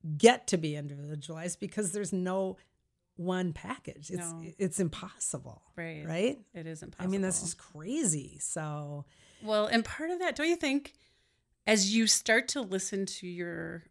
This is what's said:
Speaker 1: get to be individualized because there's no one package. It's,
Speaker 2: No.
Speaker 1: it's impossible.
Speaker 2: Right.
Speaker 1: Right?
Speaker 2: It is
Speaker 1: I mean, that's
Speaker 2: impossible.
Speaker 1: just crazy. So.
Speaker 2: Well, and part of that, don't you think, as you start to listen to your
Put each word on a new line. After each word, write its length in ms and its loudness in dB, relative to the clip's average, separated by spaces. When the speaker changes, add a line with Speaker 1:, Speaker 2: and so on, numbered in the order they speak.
Speaker 1:
get 300 8
to 100 2
be 200 0
individualized 800 -8
because 320 -2
there's 220 -2
no 420 0
one 340 0
package. 580 -10
It's, 220 -4
Speaker 2:
No. 100 -10
Speaker 1:
it's 220 0
impossible. 840 -4
Speaker 2:
Right. 320 -8
Speaker 1:
Right? 320 0
Speaker 2:
It 120 -10
is 160 -10
Speaker 1:
I 100 -2
mean, 140 2
that's 200 2
Speaker 2:
impossible. 60 -8
Speaker 1:
just 100 -6
crazy. 800 -2
So. 640 -6
Speaker 2:
Well, 240 4
and 160 4
part 260 -4
of 100 -2
that, 180 0
don't 100 2
you 80 6
think, 380 0
as 260 6
you 140 6
start 420 4
to 120 -2
listen 440 -2
to 220 -8
your 640 -6